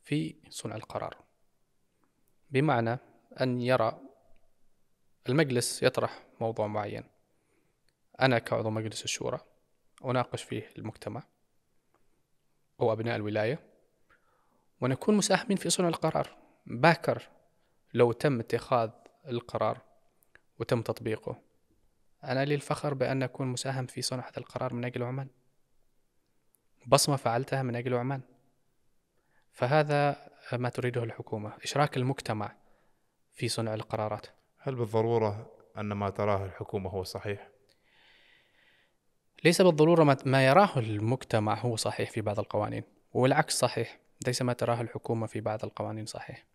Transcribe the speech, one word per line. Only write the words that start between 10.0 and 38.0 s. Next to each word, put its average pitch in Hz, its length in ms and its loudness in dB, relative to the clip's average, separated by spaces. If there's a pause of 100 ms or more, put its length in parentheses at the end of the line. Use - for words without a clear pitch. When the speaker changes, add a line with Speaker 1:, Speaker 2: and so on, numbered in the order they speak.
Speaker 1:
أناقش 123 380 -2
فيه - 340 -8
المجتمع 110 460 -10 (1600)
أو 113 140 2
أبناء 113 220 -2
الولاية، 107 440 -2 (1200)
ونكون 135 360 2
مساهمين 190 400 2
في - 120 -4
صنع 180 180 2
القرار 160 500 -2 (280)
باكر 127 640 2 (640)
لو 120 180 6
تم 135 280 0
اتخاذ 113 500 0 (380)
القرار 117 540 -2 (760)
وتم 117 220 0
تطبيقه. 113 600 -6 (840)
أنا 135 220 0
لي 147 100 0
الفخر 147 380 -4
بأن 131 300 -2
أكون 131 240 -6
مساهم 127 380 -4
في - 160 -10
صنع 127 260 -6
هذا - 100 -12
القرار 127 360 -6
من 120 120 -4
أجل 123 180 -6
عمان، 135 240 -6 (1600)
بصمة 139 280 4
فعلتها 131 480 -2
من 120 120 -4
أجل 123 180 -4
عمان. 131 280 -2 (1300)
فهذا 143 800 0 (240)
ما 123 160 -2
تريده 123 340 -2
الحكومة، 110 600 -8
إشراك 143 340 0
المجتمع 120 580 -4 (800)
في - 140 -4
صنع 110 260 -4
القرارات. 110 540 -4 (300)
Speaker 2:
هل 131 180 -6
بالضرورة 110 760 0 (260)
أن 104 160 -4
ما 101 160 0
تراه 101 360 0
الحكومة 95 440 -6
هو 92 140 -4
صحيح؟ 101 460 -8 (1900)